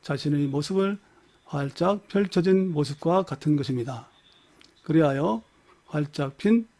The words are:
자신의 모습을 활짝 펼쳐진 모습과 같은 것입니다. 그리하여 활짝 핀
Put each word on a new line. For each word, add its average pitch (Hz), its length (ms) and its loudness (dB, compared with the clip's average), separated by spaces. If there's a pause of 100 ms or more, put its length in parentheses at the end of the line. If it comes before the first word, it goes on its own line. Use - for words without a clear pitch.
자신의 147 460 -2
모습을 190 500 -2 (480)
활짝 170 600 -2
펼쳐진 190 640 2
모습과 156 520 0
같은 151 320 0
것입니다. 127 540 -4 (720)
그리하여 160 600 2 (420)
활짝 147 520 -6
핀 226 300 2 (120)